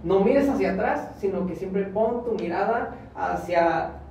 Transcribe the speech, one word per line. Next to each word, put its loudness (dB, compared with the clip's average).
no 4
mires 4
hacia 0
atrás, -2
sino -2
que -4
siempre -2
pon 0
tu -2
mirada -2
hacia 0